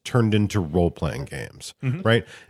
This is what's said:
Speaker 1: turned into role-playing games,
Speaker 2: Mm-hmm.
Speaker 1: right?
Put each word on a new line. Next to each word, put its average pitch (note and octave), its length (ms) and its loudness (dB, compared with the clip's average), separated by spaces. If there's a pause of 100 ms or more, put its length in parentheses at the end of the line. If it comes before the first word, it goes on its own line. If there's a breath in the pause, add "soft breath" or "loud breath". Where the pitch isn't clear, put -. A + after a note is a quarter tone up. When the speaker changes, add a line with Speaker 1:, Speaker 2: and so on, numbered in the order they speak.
Speaker 1:
turned A2+ 300 2
into G#2 260 2
role-playing F2 680 0
games, - 580 -14
Speaker 2:
Mm-hmm. C3 180 -4
Speaker 1:
right? A2+ 240 2 (240 loud breath)